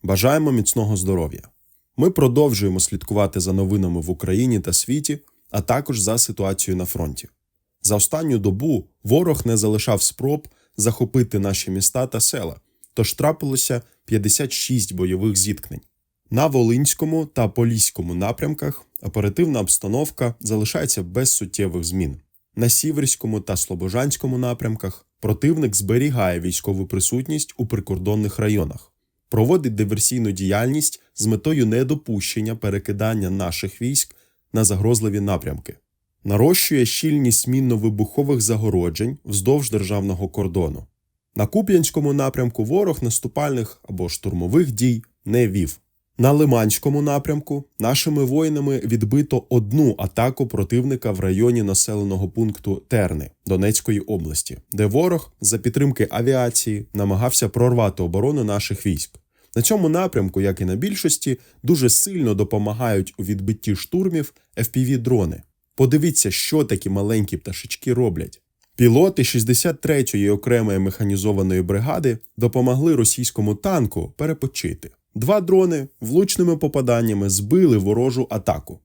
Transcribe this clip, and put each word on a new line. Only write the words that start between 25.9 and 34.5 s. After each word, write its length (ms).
військову 460
присутність 720
у 80
прикордонних 720
районах, 520
проводить 460
диверсійну 560
діяльність 680
з 100
метою 400
недопущення 920
перекидання 720
наших 520
військ 340